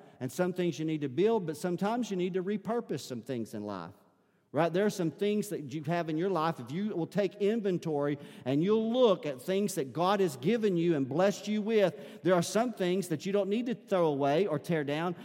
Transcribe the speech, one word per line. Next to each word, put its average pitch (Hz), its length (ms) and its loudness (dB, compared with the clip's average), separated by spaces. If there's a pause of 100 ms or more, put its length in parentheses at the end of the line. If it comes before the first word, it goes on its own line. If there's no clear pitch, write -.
(180)
and 131 140 -6
some 180 220 0
things 175 240 -2
you 160 80 -4
need 156 160 -2
to 139 80 -2
build, 196 360 2
but 160 120 -6
sometimes 202 520 -2
you 196 60 -2
need 180 180 0
to 185 80 -2
repurpose 208 580 -4
some 117 200 -8
things 113 320 -6
in 104 120 -8
life. 92 280 -8 (580)
Right? 160 220 0
There 196 140 2
are 208 40 0
some 165 200 -2
things 208 400 -2
that 147 240 -8
you 160 140 -6
have 170 200 -2
in 156 80 -2
your 185 140 0
life. 165 280 0
If 123 140 -10
you 202 240 -4
will 160 100 -2
take 190 280 -2
inventory 170 840 0 (280)
and 139 180 2
you'll 220 260 2
look 226 360 4
at 131 160 -8
things 196 320 0
that 135 180 -4
God 185 280 2
has 165 160 2
given 208 380 2
you 170 220 2
and 135 100 0
blessed 175 420 0
you 214 120 0
with, 208 340 4 (280)
there 180 120 4
are 170 60 6
some 220 320 0
things 185 360 0
that 160 180 -4
you 196 60 -2
don't 196 180 2
need 233 160 0
to 240 80 0
throw 175 320 2
away 143 400 4
or 151 120 0
tear 156 260 0
down. 160 400 -2